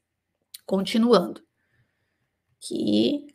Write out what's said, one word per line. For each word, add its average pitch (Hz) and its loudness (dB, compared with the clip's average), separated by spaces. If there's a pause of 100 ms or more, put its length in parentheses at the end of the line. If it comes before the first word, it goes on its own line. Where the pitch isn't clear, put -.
(640)
Continuando. 214 2 (1120)
Aqui, 233 -2